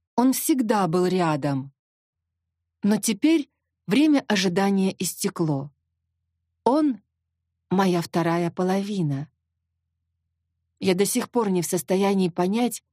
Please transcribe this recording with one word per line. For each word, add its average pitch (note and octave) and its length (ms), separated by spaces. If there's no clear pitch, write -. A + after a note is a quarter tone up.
он B3+ 180
всегда A3+ 540
был F3+ 180
рядом. D3+ 680
Но G#3 140
теперь C#4+ 520
время C#4 400
ожидания F#3+ 720
истекло. D#3 720
Он — C#4+ 380
моя F3+ 320
вторая E3+ 500
половина. F#3 760
Я F#3 160
до G3 100
сих A#3+ 240
пор A3 200
не F3+ 120
в E3 40
состоянии F#3+ 640
понять, G#3+ 640